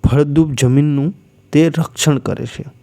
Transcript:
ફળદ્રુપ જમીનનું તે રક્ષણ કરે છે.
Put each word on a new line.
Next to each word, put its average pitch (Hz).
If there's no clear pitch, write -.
ફળદ્રુપ 147
જમીનનું 139
તે 160
રક્ષણ 151
કરે -
છે. -